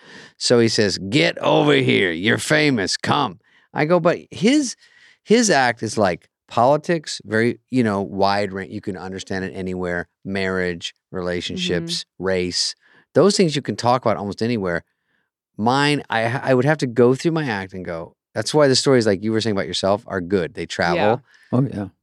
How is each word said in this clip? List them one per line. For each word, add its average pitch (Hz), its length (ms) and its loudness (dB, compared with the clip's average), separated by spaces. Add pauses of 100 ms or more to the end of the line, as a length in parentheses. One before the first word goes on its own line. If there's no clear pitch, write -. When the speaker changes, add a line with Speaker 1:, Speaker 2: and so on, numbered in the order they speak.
(380)
Speaker 1:
So 120 220 2
he 113 100 4
says, 101 280 0 (120)
"Get 156 300 0
over 147 340 2
here. 120 380 2
You're 98 260 0
famous. 139 580 0
Come." 139 440 -2 (340)
I 139 120 -2
go, 175 140 4
"But 160 200 2 (120)
his, 254 440 0 (480)
his 220 260 4
act 127 340 2
is, 110 140 -6
like, 95 320 0 (180)
politics, 147 800 0
very, 110 340 0 (100)
you 123 140 0
know, 101 180 0
wide 98 520 -2
range. 95 180 -10
You 104 100 -12
can 98 140 -8
understand 92 500 -8
it 92 80 -8
anywhere. 90 540 -6 (160)
Marriage, 92 680 -4 (180)
relationships, 87 960 -4
Speaker 2:
Mm-hmm. - 180 -14
Speaker 1:
race. 90 520 -2 (400)
Those 185 200 4
things 160 200 2
you 143 80 -4
can 110 120 -6
talk 120 300 0
about 104 120 2
almost 98 260 -6
anywhere." 95 400 -2 (760)
Mine, 139 520 2
I, 113 140 -2
I 131 300 0
would 123 120 4
have 151 140 2
to 143 80 -2
go 120 280 4
through 160 180 -2
my 160 100 -2
act 101 300 -6
and 92 100 -10
go, 85 320 -10 (180)
that's - 200 -4
why 147 160 6
the 131 80 4
stories, 127 280 4
like 101 180 2
you 110 100 -2
were 110 80 0
saying 107 160 -2
about 87 100 -4
yourself, 95 400 0
are 95 140 -4
good. 85 320 -2
They 85 120 -8
travel 85 320 0
Speaker 2:
Yeah. 104 200 2 (340)
Speaker 3:
Oh, 123 120 2
yeah. 101 240 -6 (140)